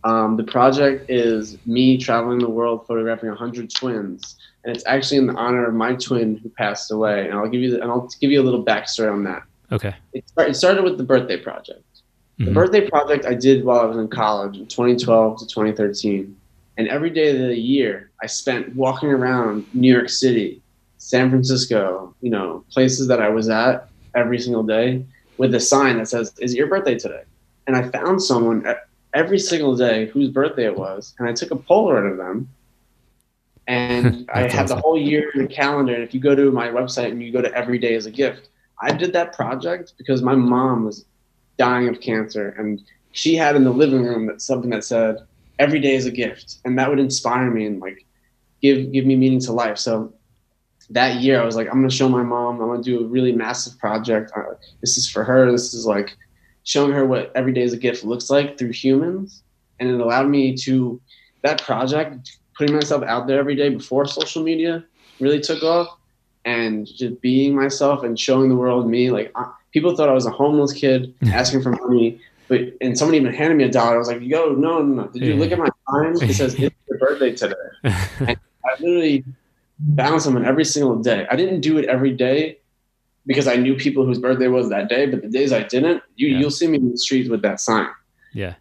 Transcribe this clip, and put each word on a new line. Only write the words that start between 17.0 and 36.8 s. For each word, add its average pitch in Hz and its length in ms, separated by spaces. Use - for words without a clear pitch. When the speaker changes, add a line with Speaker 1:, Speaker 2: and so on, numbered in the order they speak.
Speaker 1:
day 156 220
of 135 80
the 127 180
year, 117 540
I 110 40
spent 123 500
walking 131 320
around 123 640
New 127 180
York 123 200
City, 117 500
San 127 320
Francisco, 107 880
you 123 80
know, 92 420
places 131 380
that 117 140
I 107 80
was 110 180
at 113 400
every 120 240
single 120 240
day 120 400
with 127 160
a 117 60
sign 135 360
that 110 120
says, 117 300
"Is 123 140
it 120 60
your 147 80
birthday 151 320
today?" 98 240
And 131 80
I 127 140
found 185 340
someone 117 460
e-, 120 60
every 170 240
single 151 360
day 113 340
whose 139 200
birthday 135 380
it 95 100
was, 95 420
and 120 80
I 120 60
took 160 200
a 139 40
Polaroid 135 560
of 92 60
them. 104 320
And 123 640
Speaker 2:
<laughs> - 40
Speaker 1:
I 123 80
Speaker 2:
That's 123 120
Speaker 1:
had 139 140
the 131 60
Speaker 2:
awesome. - 80
Speaker 1:
whole 160 160
year 151 360
in 139 60
the 131 80
calendar. 139 460
And 120 80
if 117 100
you 131 80
go 139 140
to 139 180
my 120 160
website 120 440